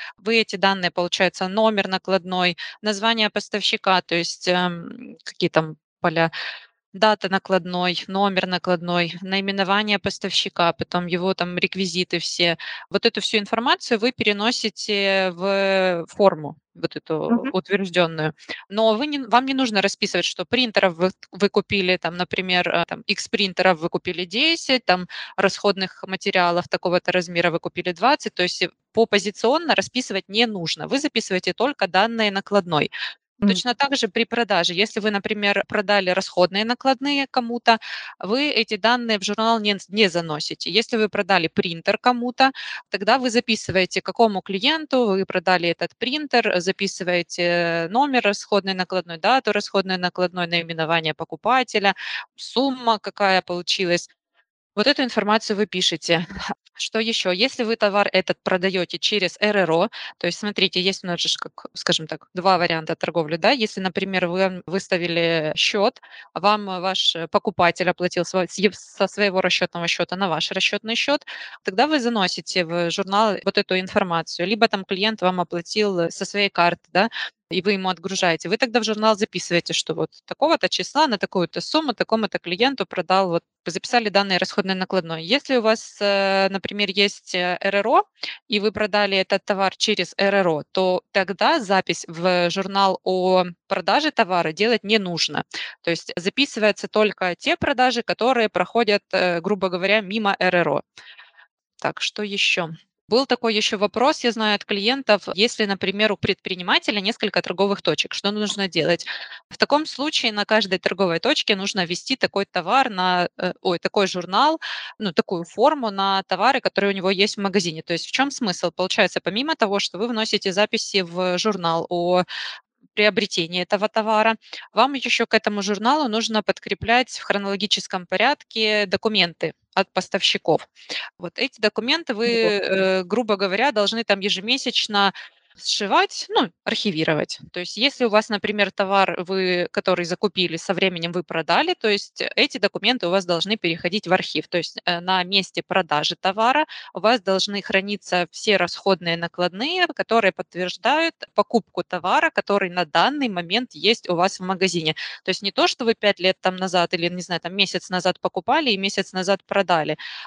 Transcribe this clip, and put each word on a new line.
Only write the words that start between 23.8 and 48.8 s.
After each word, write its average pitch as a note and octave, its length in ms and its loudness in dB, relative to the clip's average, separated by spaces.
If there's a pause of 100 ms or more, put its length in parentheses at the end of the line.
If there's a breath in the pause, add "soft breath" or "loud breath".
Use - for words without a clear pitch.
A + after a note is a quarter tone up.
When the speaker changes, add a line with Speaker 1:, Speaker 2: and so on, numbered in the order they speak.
Speaker 1:
вы E3 100 -2
купили F3+ 360 -4
десять, C4 600 0
там, F3+ 200 2 (300 loud breath)
расходных F#3+ 720 -2
материалов F3+ 600 0
такого-то F3+ 440 -2
размера F3 400 0
вы E3 80 -2
купили F3+ 320 -6
двадцать. A3 420 0
То - 100 0
есть, - 180 -2
э, F3+ 80 -2 (240)
по A3+ 120 4
позиционно A3 680 2
расписывать - 520 -4
не A3 180 2
нужно. E3 420 -6
Вы C#4 120 0
записываете G3+ 540 -2
только A#3 340 -2
данные G#3+ 440 2
накладной. F#3 580 0 (500 loud breath)
Speaker 2:
Мгм. G3 220 2
Speaker 1:
Точно B3 120 0
так C#4 220 0
же A3+ 120 0
при A3+ 160 0
продаже. F#3+ 500 0
Если G#3 260 0
вы, G#3+ 100 0
например, G3+ 580 0
продали G3 420 2
расходные F#3 540 2
накладные C4+ 640 0
кому-то, A#3+ 480 2 (420 loud breath)
вы C4 300 0
эти A3 260 0
данные A3+ 420 2
в F#3+ 60 -8
журнал A3 360 0
не, G#3 160 0 (140)
не G3+ 200 4
заносите. E3 600 -4
Если A#3 260 0
вы G#3+ 120 2
продали F#3 380 2
принтер F3 500 -2
кому-то, B3 540 2 (380 loud breath)
тогда G3+ 280 2
вы B3+ 120 0
записываете, F#3+ 720 0
какому G#3 400 2
клиенту C4 680 0
вы F#3+ 180 2
продали F3+ 440 2
этот - 280 -4
принтер, B3 640 0
записываете F3 1300 0
номер B3+ 340 2
расходной G3 500 0
накладной, F3 440 -4